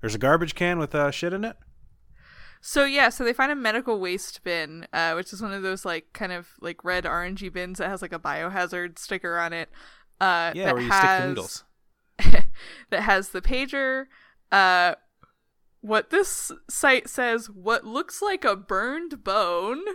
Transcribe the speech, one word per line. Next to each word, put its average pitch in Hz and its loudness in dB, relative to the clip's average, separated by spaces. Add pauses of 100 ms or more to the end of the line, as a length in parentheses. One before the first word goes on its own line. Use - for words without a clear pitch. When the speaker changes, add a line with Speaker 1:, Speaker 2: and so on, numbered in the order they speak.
Speaker 1:
There's 107 -8
a 110 -6
garbage 151 0
can 175 -2
with, 147 -6
uh, 143 0
shit 175 -6
in 202 -6
it? 226 -10 (1040)
Speaker 2:
So, 285 0
yeah, 269 2
so - -10
they 240 -2
find 269 -2
a - -4
medical 233 -4
waste 185 -10
bin, 165 -8
uh, 165 -2
which 175 -8
is 202 -14
one 208 -10
of 196 -10
those, 190 -8
like, 170 -8
kind 190 -10
of, 175 -14 (120)
like, 170 -12
red 180 -4
orangey 180 -8
bins 180 -10
that 180 -6
has, 190 -10
like, 180 -12
a 165 -10
biohazard 175 -8
sticker 180 -8
on 170 -4
it. 165 -10 (520)
Uh, 170 0
Speaker 1:
Yeah, 185 -6
Speaker 2:
that 190 0
Speaker 1:
where 123 -4
you 120 -4
stick 196 4
the 190 4
Speaker 2:
has 185 2
Speaker 1:
needles. - -10 (540)
Speaker 2:
<laughs> - 12 (460)
that 196 -4
has 196 0
the - -10
pager, 262 -2 (440)
uh, 180 2 (880)
what 214 -2
this - -2 (180)
site 262 0
says, 233 -4
what 208 -4
looks 262 -10
like 392 -6
a 202 0
burned 254 -8
bone. 196 -4 (120)